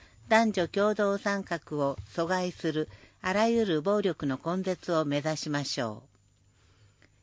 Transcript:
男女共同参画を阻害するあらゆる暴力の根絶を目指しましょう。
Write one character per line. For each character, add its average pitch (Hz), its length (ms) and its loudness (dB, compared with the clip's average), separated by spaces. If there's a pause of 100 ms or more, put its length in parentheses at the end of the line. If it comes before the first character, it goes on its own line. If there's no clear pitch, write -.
(280)
男 220 240 4
女 180 160 0
共 208 260 2
同 202 240 2
参 202 280 -2
画 160 320 -6
を 139 180 0 (180)
阻 165 120 0
害 180 260 0
す 160 200 -4
る 156 160 -2 (320)
あ 185 120 -2
ら 214 160 4
ゆ 233 180 4
る 160 160 2
暴 202 180 2
力 190 260 -2
の 135 160 0
根 180 200 -2
絶 180 300 -4
を 156 120 2
目 143 120 0
指 151 200 -2
し 156 140 -6
ま 143 140 -2
し 135 180 -4
ょ 110 240 -6
う。 - 20 -20 (1160)